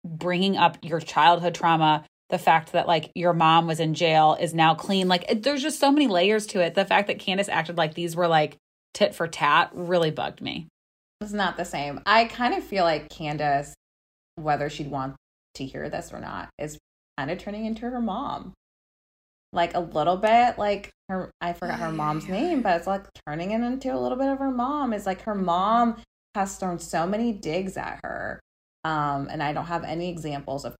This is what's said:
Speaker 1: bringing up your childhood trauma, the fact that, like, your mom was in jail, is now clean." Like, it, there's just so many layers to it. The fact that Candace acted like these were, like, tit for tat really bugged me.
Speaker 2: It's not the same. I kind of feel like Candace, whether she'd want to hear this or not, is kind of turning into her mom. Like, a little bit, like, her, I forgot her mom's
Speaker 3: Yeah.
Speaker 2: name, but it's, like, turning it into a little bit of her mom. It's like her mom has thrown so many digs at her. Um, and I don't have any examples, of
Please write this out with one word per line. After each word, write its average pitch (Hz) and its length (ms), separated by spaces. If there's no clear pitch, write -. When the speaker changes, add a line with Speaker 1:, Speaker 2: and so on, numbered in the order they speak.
Speaker 1:
bringing 180 520
up 165 260
your 160 160
childhood 170 560
trauma, 156 500
the 180 80
fact 165 360
that, 170 140
like, 160 280
your 175 180
mom 165 320
was 165 140
in 160 160
jail, 156 440
is 165 140
now 160 220
clean." 190 320
Like, 180 200
it, 220 140
there's 277 220
just 302 160
so 277 120
many 294 140
layers 208 400
to 202 140
it. 165 160
The 196 100
fact 190 220
that 202 100
Candace 196 320
acted 165 280
like 160 180
these 170 200
were, 175 120
like, 156 280
tit - 180
for 165 140
tat 160 440
really 170 380
bugged 131 320
me. - 260
Speaker 2:
It's 208 100
not 196 260
the 170 60
same. 147 440
I 220 180
kind 240 300
of 381 80
feel 190 200
like 156 240
Candace, 147 680
whether 147 320
she'd 143 220
want 135 260
to - 100
hear 147 260
this 165 220
or - 80
not, - 380
is 151 220
kind 139 140
of 180 80
turning 214 280
into 220 160
her 247 200
mom. 220 500
Like, 175 220
a - 40
little 165 380
bit, 226 400
like, 202 320
her, 185 220
I 175 140
forgot 170 260
her 165 120
mom's 156 340
Speaker 3:
Yeah. 185 60
Speaker 2:
name, 277 320
but 185 140
it's, 170 100
like, 196 180
turning 170 240
it 226 100
into 262 340
a 254 40
little 247 180
bit 269 100
of 269 120
her 269 120
mom. 254 400
It's 208 140
like 190 160
her 214 140
mom 202 680
has 196 220
thrown 180 240
so 170 260
many 214 260
digs 190 460
at - 240
her. - 380
Um, 147 460
and 156 140
I 147 100
don't 156 140
have 170 160
any 170 260
examples, 143 560
of 120 140